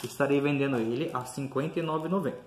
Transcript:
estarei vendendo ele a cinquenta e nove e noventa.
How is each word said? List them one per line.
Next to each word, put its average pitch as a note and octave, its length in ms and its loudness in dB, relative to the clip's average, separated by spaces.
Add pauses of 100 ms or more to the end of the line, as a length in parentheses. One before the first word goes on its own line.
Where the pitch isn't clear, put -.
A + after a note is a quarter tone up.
estarei C#3 360 2
vendendo C#3 360 2
ele A#2+ 360 0
a B2 120 -4
cinquenta C#3 560 -2
e - 20 -2
nove D#3 240 -2
e E3 40 -2
noventa. F3 360 0